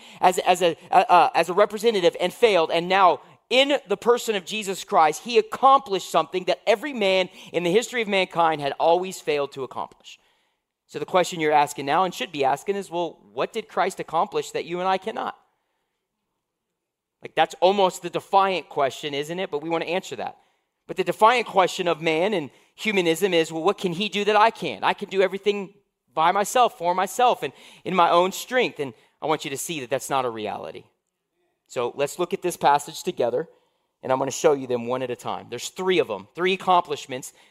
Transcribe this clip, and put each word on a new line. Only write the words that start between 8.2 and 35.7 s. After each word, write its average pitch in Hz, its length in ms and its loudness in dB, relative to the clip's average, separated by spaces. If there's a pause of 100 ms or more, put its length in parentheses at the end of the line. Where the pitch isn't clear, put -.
had 139 200 -4
always 180 400 0
failed 143 320 -4
to 135 100 -10
accomplish. - 560 -14 (680)
So 156 100 -12
the 147 60 -8
question 180 340 0
you're 151 140 0
asking 147 340 2
now 160 160 2
and 180 100 -2
should 196 200 -8
be 143 120 -2
asking 143 300 -2
is, 185 160 -10
"Well, 170 300 -6 (120)
what 135 200 -6
did 214 160 -8
Christ 185 320 -4
accomplish 160 500 -4
that - 140 -6
you 170 160 -8
and 185 80 -2
I 190 100 0
cannot?" - 400 -10 (1800)
Like, - 160 -16
that's 160 240 0
almost 190 420 2
the 175 80 -8
defiant 190 580 0
question, 143 460 -2
isn't 147 240 -6
it? 190 100 -6
But 147 140 -6
we 160 60 -10
want 165 160 -2
to 135 60 -8
answer 175 260 -6
that. 101 220 -10 (500)
But - 80 -10
the 180 80 -2
defiant 220 420 4
question 180 400 0
of 160 160 -2
man 170 320 0
and 151 160 -4 (240)
humanism 185 580 0
is, 165 200 2
"Well, 160 100 -6
what 196 160 0
can 185 140 -4
he 196 160 -4
do 202 160 -4
that 208 100 2
I 214 160 4
can't? 113 320 -8
I 165 120 0
can 196 160 -12
do 196 120 0
everything 196 520 -4 (380)
by 165 200 2
myself, 208 460 0
for 175 160 0
myself, 196 480 0
and 143 100 -6 (320)
in 180 100 -4
my 170 160 6
own 180 220 4
strength." 220 480 -4
And 135 140 -8 (260)
I - 60 -6
want 151 180 -2
you 151 60 -8
to 135 80 -6
see 160 220 -8
that 120 100 -10
that's 135 200 -4
not 135 140 0
a 123 60 -4
reality. 107 540 -10 (840)
So 123 280 -4
let's 139 220 -4
look 180 160 -4
at - 80 -6
this 175 140 -4
passage 151 480 0
together, 131 440 -2 (540)
and 131 80 -2
I'm 131 80 2
gonna 135 140 -4
show 160 200 2
you 135 140 -2
them 120 200 -4
one 127 160 -4
at 123 80 -6
a 120 60 -8
time. 98 320 -10
There's 120 200 -12
three 180 320 0